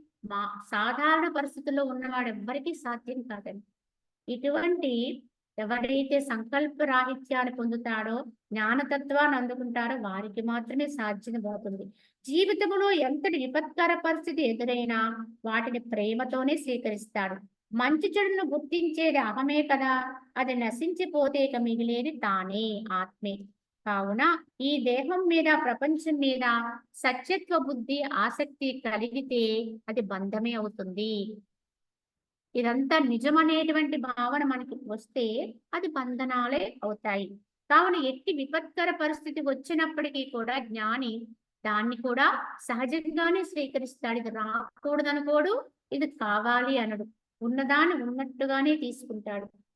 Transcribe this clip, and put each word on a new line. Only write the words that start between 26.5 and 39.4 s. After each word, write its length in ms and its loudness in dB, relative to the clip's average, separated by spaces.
సత్యత్వ 560 0
బుద్ధి, 320 -2
ఆసక్తి 440 -2
కలిగితే 580 0
అది 120 -2
బంధమే 600 -2
అవుతుంది. 540 -4
ఇదంతా 420 2
నిజమనేటువంటి 840 4
భావన 360 0
మనకి 240 -8
వస్తే 340 -4
అది 220 -2
బంధనాలే 680 0
అవుతాయి. 420 -2
కావున 260 8
ఎట్టి 300 -2
విపత్కర 500 -2
పరిస్థితి 380 -2